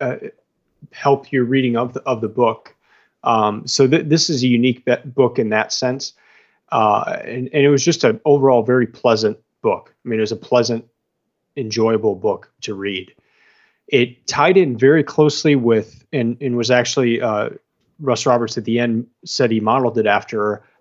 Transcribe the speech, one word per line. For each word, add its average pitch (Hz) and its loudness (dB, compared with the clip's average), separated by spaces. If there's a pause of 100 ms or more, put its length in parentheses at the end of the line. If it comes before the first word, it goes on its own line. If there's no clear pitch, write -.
uh, 127 -6 (720)
help 143 -2
your 127 0
reading 123 0
of 123 -4
the, - -8
of 123 -4
the 110 -4
book. 113 -4 (480)
Um, 107 0
so - 2
th-, 156 2
this 156 0
is 131 -2
a 131 2
unique 120 2
be-, 123 0
book 131 0
in 110 -2
that 107 -2
sense. 131 -6 (640)
Uh, 107 0
and, 127 -10
and 143 2
it 143 6
was 143 2
just 170 0
an 113 2
overall 135 4
very 123 2
pleasant 110 0 (240)
book. - -4
I 127 -12
mean, 113 -2
it 110 0
was 107 -4
a 107 -10
pleasant, 120 0 (720)
enjoyable 110 0
book 98 -4 (100)
to 107 -10
read. 98 -8 (760)
It 123 -2
tied 175 2
in 147 2
very 139 4
closely 147 0
with, 117 0
and, 120 -2
and 123 -4
was 117 -2
actually, 120 2
uh, 110 -2 (500)
Russ 131 -2
Roberts 120 0
at 110 -8
the 117 0
end 120 -2 (160)
said 127 -2
he 110 0
modeled 120 0
it 107 0
after 104 -2 (180)